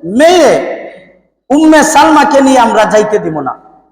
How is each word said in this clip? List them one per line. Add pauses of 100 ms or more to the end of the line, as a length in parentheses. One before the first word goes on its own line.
মেয়ে (680)
উম্মে
সালমাকে
নিয়ে
আমরা
যাইতে
দিব
না (320)